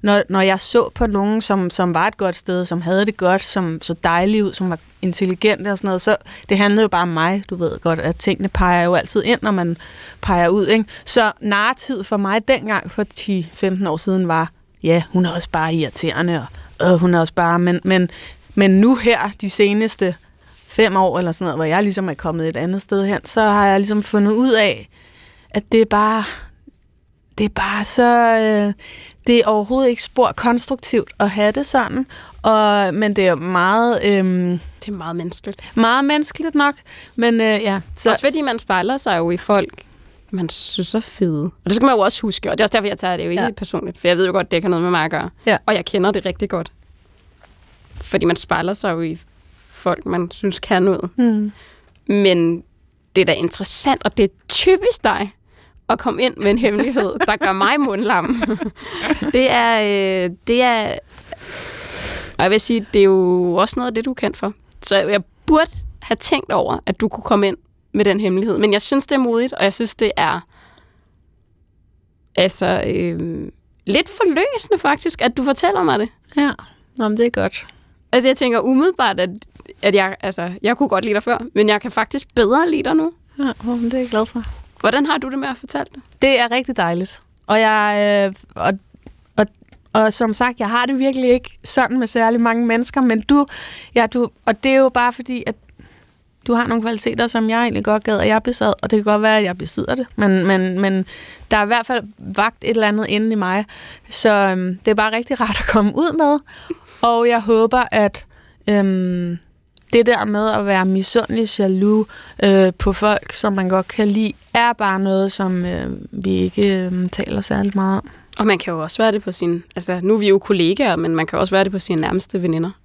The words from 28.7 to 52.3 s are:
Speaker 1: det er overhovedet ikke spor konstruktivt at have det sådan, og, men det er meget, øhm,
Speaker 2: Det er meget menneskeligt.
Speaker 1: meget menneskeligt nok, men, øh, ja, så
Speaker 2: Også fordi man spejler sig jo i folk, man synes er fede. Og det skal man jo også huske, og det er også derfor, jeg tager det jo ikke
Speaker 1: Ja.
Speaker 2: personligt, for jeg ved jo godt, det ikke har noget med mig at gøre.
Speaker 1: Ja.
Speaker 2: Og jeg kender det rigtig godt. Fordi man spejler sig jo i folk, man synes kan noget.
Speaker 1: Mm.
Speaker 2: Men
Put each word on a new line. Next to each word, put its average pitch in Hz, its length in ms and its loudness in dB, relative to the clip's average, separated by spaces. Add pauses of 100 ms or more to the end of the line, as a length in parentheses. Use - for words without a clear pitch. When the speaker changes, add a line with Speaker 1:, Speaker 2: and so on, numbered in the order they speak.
Speaker 1:
det 240 120 6
er 220 60 4
overhovedet 220 440 2
ikke 240 140 -2
spor - 320 0
konstruktivt 240 760 -2 (100)
at 208 100 2
have 208 220 0
det 277 140 -4
sådan, 262 400 -2 (360)
og, 208 520 2
men 208 220 0
det 190 120 2
er 175 80 4
meget, 185 720 2
øhm, 185 540 0 (260)
Speaker 2:
Det 208 80 -10
er 196 40 -10
meget 165 180 -10
menneskeligt. 175 460 -10 (140)
Speaker 1:
meget 240 300 2
menneskeligt 302 500 -2
nok, 285 200 2 (400)
men, 233 180 2
øh, 226 140 2 (160)
ja, 196 180 -2 (140)
så - 140 0
Speaker 2:
Også - 180 0
fordi 285 140 0
man 240 180 -2
spejler 202 380 -2
sig 208 200 -2
jo 170 140 0
i 175 60 -2
folk, - 460 -2 (500)
man 180 160 -4
synes - 460 -4
er 226 40 0
fede. 165 440 -2
Og 175 80 -4 (140)
det 185 80 0
skal 233 120 2
man 262 100 4
jo 214 60 2
også - 200 0
huske, - 300 -4
og - 60 -4
det 220 60 2
er - 20 4
også - 120 -2
derfor, 208 100 0
jeg 202 100 -4
tager 180 200 -4
det - 80 -6
jo 170 40 -4
ikke 185 140 -2
Speaker 1:
Ja. 233 80 -2
Speaker 2:
personligt, 180 480 -8
for - 80 0
jeg 175 100 4
ved 185 80 2
jo 180 60 0
godt, 185 200 -2
det 170 60 0
ikke 170 80 -2
har 190 40 0
noget 170 140 0
med 180 80 0
mig 160 140 2
at 160 60 -4
gøre. 165 180 -4 (160)
Speaker 1:
Ja. 214 200 2
Speaker 2:
Og 214 100 2
jeg 170 100 -4
kender 196 260 0
det 202 140 -4
rigtig 190 240 -6
godt. 170 220 -6 (1200)
Fordi - 300 -4
man 170 100 2
spejler 165 380 -4
sig 202 180 -4
jo 165 100 -4
i 165 160 -6 (520)
folk, - 360 -6
man 175 260 -4
synes - 280 -4
kan 185 240 0
noget. 185 340 0
Speaker 1:
Mm. 214 340 2 (560)
Speaker 2:
Men 175 560 2 (520)